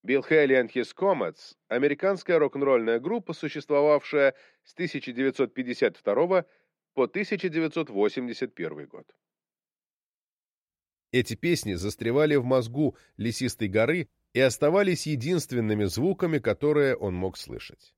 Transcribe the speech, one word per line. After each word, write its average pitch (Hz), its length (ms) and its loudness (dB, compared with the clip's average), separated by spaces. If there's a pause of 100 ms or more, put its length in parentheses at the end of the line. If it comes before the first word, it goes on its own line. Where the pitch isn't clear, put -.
Bill 131 240 0
Haley 143 320 6
and 117 140 -2
His 120 220 -4
Comets — 143 600 -2 (120)
американская 156 720 0
рок-н-ролльная 131 600 2
группа, 175 340 -4
существовавшая 143 1000 2 (300)
с - 100 -20
тысяча 156 380 -6
девятьсот 127 420 -2
пятьдесят 123 420 -2
второго 170 520 0 (460)
по 131 140 2
тысяча 196 420 -4
девятьсот 160 420 -4
восемьдесят 123 640 -2
первый 73 320 -10
год. - 180 -20 (2000)
Эти 123 240 0
песни 151 380 -2
застревали 117 600 -2
в 127 100 0
мозгу 127 520 0 (200)
Лесистой 113 500 -4
горы 117 420 0 (240)
и 117 60 2
оставались 160 680 2
единственными 123 760 -2
звуками, 156 560 -2
которые 139 560 2
он 95 180 -4
мог 92 240 -4
слышать. - 600 -18